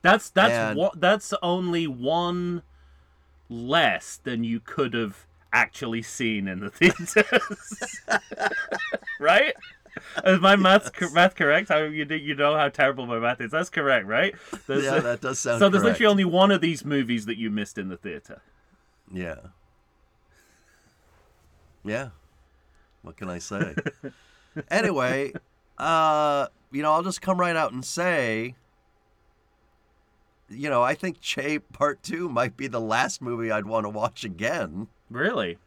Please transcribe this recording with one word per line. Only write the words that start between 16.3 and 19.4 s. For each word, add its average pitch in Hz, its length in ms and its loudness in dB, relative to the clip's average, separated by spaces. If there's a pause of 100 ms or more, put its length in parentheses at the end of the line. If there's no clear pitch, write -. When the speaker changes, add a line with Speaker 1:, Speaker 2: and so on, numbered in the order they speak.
Speaker 1:
of 190 100 2
these 165 240 -2
movies 120 420 -2
that 110 100 -4
you 110 120 -4
missed 104 280 -6
in 95 120 -8
the 87 80 -10
theater. - 440 -14 (680)
Speaker 2:
Yeah. 90 240 -8 (2500)